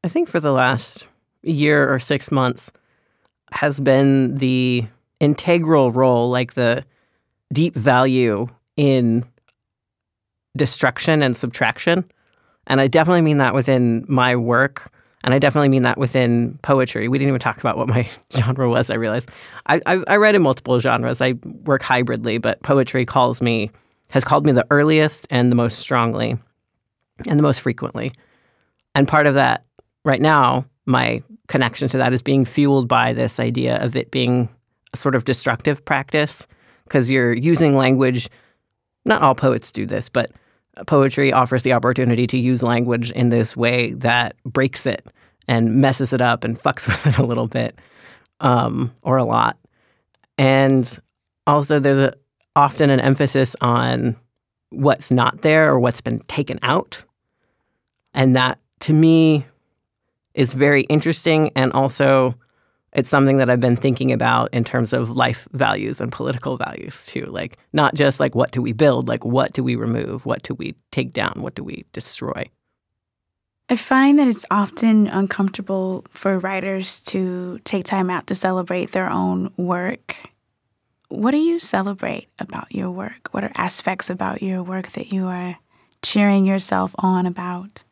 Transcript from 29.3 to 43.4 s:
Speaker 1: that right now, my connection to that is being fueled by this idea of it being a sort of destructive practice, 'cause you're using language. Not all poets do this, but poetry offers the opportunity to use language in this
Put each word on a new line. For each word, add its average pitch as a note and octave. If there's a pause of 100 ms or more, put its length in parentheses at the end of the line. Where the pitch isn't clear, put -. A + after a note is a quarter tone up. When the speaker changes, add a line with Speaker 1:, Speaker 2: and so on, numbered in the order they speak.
Speaker 1:
that B2+ (420)
right C3+
now, C3 (200)
my A#2+ (260)
connection C3
to C3
that B2
is B2
being C#3
fueled C#3
by A#2+
this A#2+
idea A#2+
of A#2+
it B2+
being B2 (440)
a -
sort C3+
of A#2+
destructive C3
practice, D3 (420)
'cause B2+
you're B2
using C#3+
language. C3 (760)
Not G#3+
all C3+
poets B2
do G#2+
this, G#2
but - (560)
poetry C#3
offers B2+
the B2+
opportunity A#2+
to B2+
use B2
language A#2+
in A#2+
this A#2